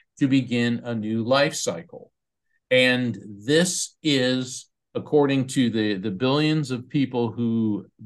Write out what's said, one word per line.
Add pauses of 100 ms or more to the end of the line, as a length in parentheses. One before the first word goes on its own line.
(200)
to
begin
a
new
life
cycle. (600)
And (280)
this
is, (280)
according
to
the,
the
billions
of
people
who (200)